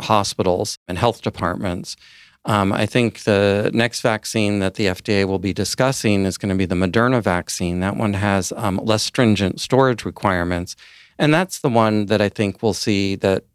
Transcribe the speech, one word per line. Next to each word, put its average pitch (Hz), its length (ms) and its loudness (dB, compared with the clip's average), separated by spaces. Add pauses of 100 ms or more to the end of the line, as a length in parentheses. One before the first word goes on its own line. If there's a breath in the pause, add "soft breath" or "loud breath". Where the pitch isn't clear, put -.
hospitals 101 760 0 (100)
and 90 100 -6
health 113 240 0
departments. - 720 -4 (500 soft breath)
Um, 101 260 2
I 110 140 0
think 117 380 -2
the 101 500 2
next 117 260 0
vaccine 104 600 0
that 95 140 -2
the 107 140 0
F 92 140 -4
D 101 180 0
A 98 60 2
will 95 120 -2
be 92 140 -2
discussing 107 720 0
is 92 140 -2
gonna 98 160 -2
be 95 100 0
the 87 100 -2
Moderna 110 480 2
vaccine. 90 580 -2
That 95 180 -2
one 104 160 0
has, 98 420 0
um, 98 260 -4
less 110 200 0
stringent 101 580 0
storage 127 460 0
requirements. 87 680 -2 (440 soft breath)
And 151 160 4
that's 180 240 -2
the 147 100 -2
one 110 380 4
that 104 160 2
I 101 80 2
think 101 320 -4
we'll 107 100 2
see 98 440 0
that 95 280 0 (100)